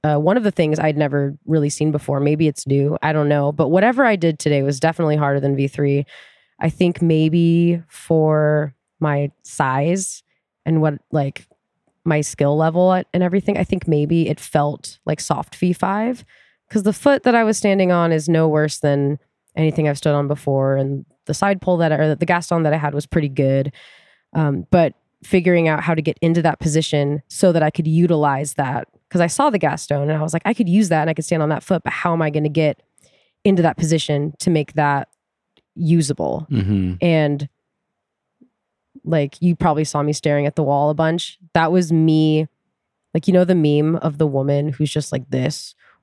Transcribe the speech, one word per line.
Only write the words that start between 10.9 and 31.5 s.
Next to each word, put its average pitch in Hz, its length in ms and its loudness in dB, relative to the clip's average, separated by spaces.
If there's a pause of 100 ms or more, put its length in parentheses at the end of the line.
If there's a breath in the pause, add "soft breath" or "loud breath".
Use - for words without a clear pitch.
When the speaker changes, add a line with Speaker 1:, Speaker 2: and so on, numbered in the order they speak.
Speaker 1:
like, 139 340 -4 (580)
my 151 180 0
skill 143 340 0
level 170 380 2
at, 185 180 -2
and 180 100 0
everything, 190 360 -2
I 180 60 0
think - 220 -4
maybe 156 420 0
it 156 120 -4
felt - 640 -4
like 151 160 -4
soft - 360 -6
V 180 180 0
five, 214 500 -4 (460 soft breath)
'cause 208 140 -2
the 208 100 0
foot - 300 0
that 247 100 2
I 233 100 4
was 214 140 0
standing 196 340 2
on 170 200 2
is 156 180 -2
no 160 180 4
worse 151 300 0
than 143 400 0 (380)
anything 156 320 0
I've 143 100 -2
stood 147 160 0
on 143 120 0
before, 135 500 -2
and 139 280 -4 (220)
the 160 80 -4
side 196 260 -2
pole 185 160 0
that 165 160 2
I, 151 40 -2
or 156 180 0
the 170 100 -4
Gaston 170 380 -2
that 151 100 0
I 156 60 0
had 147 160 -4
was 143 100 -6
pretty 151 240 -2
good. 135 440 0 (600 soft breath)
Um, 143 380 -2
but 165 240 2 (300)
figuring 175 420 2
out 156 160 0
how 165 120 0
to 160 60 -4
get 156 220 -4
into 165 200 2
that 156 180 0
position 147 640 0
so - 240 2
that 165 120 2
I 151 80 0
could 156 180 -4
utilize 151 640 0
that, 139 320 -4 (240)
'cause 180 100 0
I 175 60 2
saw 269 240 0
the 208 80 0
Gaston 147 440 -2
and 151 100 -2
I 151 100 -2
was 156 100 -6
like, 165 120 -4
"I 226 100 -2
could 196 140 -2
use 190 220 2
that 160 100 2
and 151 100 0
I 156 40 -2
could 160 100 -6
stand 160 180 0
on 151 60 0
that 151 160 -4